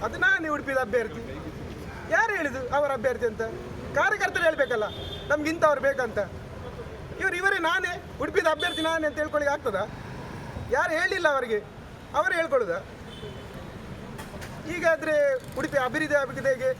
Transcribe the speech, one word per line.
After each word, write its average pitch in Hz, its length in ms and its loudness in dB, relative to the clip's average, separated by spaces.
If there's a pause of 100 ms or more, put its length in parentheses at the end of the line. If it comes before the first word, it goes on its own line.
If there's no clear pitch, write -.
ಅದು - 200 -4
ನಾನೇ 370 300 4
ಉಡುಪಿದ 269 320 0
ಅಭ್ಯರ್ಥಿ. 226 360 0 (920)
ಯಾರು 440 240 4
ಹೇಳಿದ್ದು 262 240 -2 (140)
ಅವರ 285 120 4 (100)
ಅಭ್ಯರ್ಥಿ 240 320 0
ಅಂತ? 220 120 -4 (540)
ಕಾರ್ಯಕರ್ತರು 381 500 2
ಹೇಳ್ಬೇಕಲ್ಲ, 247 380 2 (440)
ನಮ್ಗೆ 302 220 2
ಇಂಥವ್ರು 302 340 4
ಬೇಕಂತ. 262 340 0 (1000)
ಇವ್ರು 370 180 2
ಇವರೇ 392 280 4
ನಾನೇ, 359 260 2 (300)
ಉಡುಪಿದ 330 320 4
ಅಭ್ಯರ್ಥಿ 320 320 0
ನಾನೇ 320 220 2
ಅಂತ - 120 -6
ಹೇಳ್ಕೊಳ್ಳಿಕ್ಕೆ 294 340 2
ಆಗ್ತದಾ? 226 260 -2 (920)
ಯಾರು 330 240 2
ಹೇಳಿಲ್ಲ 359 360 4
ಅವರಿಗೆ, 233 240 0 (600)
ಅವರು 370 200 4
ಹೇಳ್ಕೊಳ್ಳುದಾ? 240 380 2 (1900)
ಹೀಗಾದ್ರೆ 320 480 2 (440)
ಉಡುಪಿ 277 180 0 (100)
ಅಭಿವೃದ್ಧಿ 294 340 2
ಆಗಿದೆ 262 320 0
ಹೇಗೆ? 254 160 0 (100)